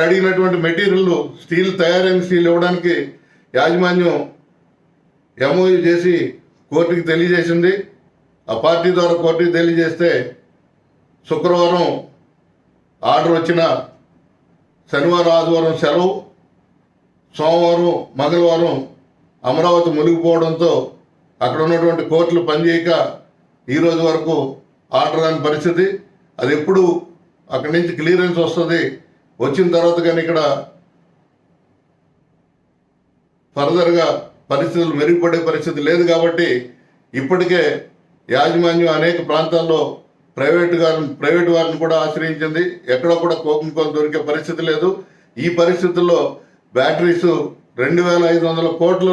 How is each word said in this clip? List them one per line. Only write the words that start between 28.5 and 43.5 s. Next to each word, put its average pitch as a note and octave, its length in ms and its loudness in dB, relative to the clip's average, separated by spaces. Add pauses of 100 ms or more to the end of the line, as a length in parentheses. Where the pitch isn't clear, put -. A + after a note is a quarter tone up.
వచ్చిన E3 360 0
తర్వాత E3+ 300 2
కానీ E3 180 2
ఇక్కడ E3 160 0 (3250)
ఫర్దర్గా E3+ 520 2 (440)
పరిస్థితులు D#3+ 480 -2
మెరుగుపడే E3+ 400 2 (100)
పరిస్థితి D3+ 300 -4 (100)
లేదు. E3+ 220 2
కాబట్టి E3 380 0 (640)
ఇప్పటికే E3+ 500 0 (640)
యాజమాన్యం E3 720 2
అనేక E3+ 200 0 (100)
ప్రాంతాల్లో D#3+ 520 0 (560)
ప్రైవేట్ E3+ 440 0
గారిని, D#3+ 260 0 (140)
ప్రైవేట్ E3+ 340 0
వారిని E3 280 0
కూడా E3 200 0
ఆశ్రయించింది. D#3 600 -4 (300)
ఎక్కడ E3+ 180 0 (120)
కూడా D#3+ 120 0 (100)
కోకం D3+ 300 -2